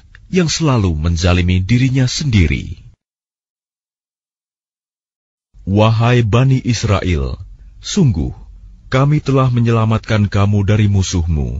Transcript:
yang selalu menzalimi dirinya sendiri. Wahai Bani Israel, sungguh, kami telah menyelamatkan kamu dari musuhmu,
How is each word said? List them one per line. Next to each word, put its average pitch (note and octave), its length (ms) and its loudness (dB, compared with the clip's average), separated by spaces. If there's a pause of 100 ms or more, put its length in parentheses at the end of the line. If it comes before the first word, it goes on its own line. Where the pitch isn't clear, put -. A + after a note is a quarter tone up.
(300)
yang F3+ 160 0
selalu B2+ 480 0
menzalimi F2 640 0
dirinya B2 480 0
sendiri. G2+ 720 -2 (3000)
Wahai A2+ 560 2
Bani B2 400 2
Israel, E2+ 720 -2 (480)
sungguh, F2 480 0 (560)
kami C#3+ 320 0
telah C3 320 0
menyelamatkan A2 800 0
kamu G2+ 360 0
dari G#2 200 2
musuhmu, E2+ 720 -2